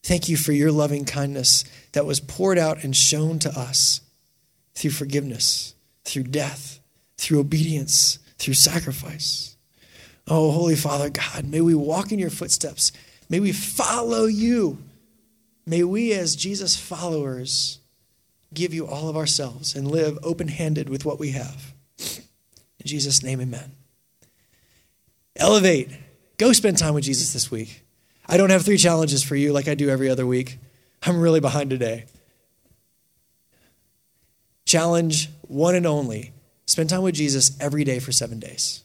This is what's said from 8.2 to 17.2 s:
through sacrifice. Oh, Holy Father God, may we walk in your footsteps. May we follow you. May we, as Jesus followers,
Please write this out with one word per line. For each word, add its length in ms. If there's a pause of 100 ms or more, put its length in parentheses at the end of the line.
through 160
sacrifice. 1000 (760)
Oh, 220
Holy 240
Father 340
God, 360
may 160
we 120
walk 380
in 80
your 100
footsteps. 600 (380)
May 100
we 140
follow 720
you. 540 (840)
May 180
we, 300
as 220
Jesus 400
followers, 1040 (720)